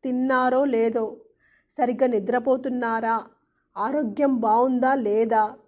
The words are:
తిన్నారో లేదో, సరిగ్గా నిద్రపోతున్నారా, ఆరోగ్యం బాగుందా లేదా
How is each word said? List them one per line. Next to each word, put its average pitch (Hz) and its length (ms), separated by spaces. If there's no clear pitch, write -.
తిన్నారో 254 600
లేదో, 226 520
సరిగ్గా 254 360
నిద్రపోతున్నారా, 240 1200
ఆరోగ్యం 262 640
బాగుందా 247 540
లేదా 220 640